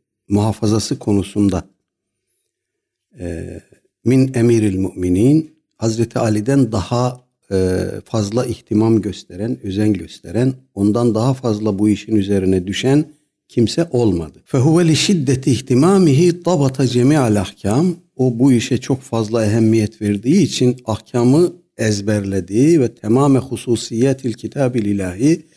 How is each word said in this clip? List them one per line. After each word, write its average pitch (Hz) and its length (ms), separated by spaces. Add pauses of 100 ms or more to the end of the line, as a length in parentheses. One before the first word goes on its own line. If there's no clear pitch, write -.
(280)
muhafazası 107 720
konusunda, 101 640 (1600)
eee, 87 420 (420)
min 131 300
emiril 113 420
müminin, 95 800 (220)
Hazreti 113 420
Ali'den 113 540
daha, 123 520 (260)
eee, 92 540
fazla 110 420
ihtimam 110 540
gösteren, 101 600
özen 104 300
gösteren, 98 640 (200)
ondan 107 400
daha 120 200
fazla 107 440
bu 107 100
işin 107 280
üzerine 95 500
düşen 135 460 (360)
kimse 165 440
olmadı. 90 540
فَهُوَ 160 460
لِشِدَّةِ 139 480
اِهْتِمَامِهِ 165 1000
ضَبَطَ 143 440
جَمِيعَ 123 460
الْاَحْكَامِ. 110 600 (220)
O 127 220
bu 135 140
işe 117 260
çok 131 220
fazla 113 460
ehemmiyet 110 560
verdiği 107 400
için 123 420
ahkamı 127 680 (240)
ezberledi 104 1040
ve 120 140
temame 131 440
hususiyetil 120 920
kitabil 123 520
ilahi, 101 640 (100)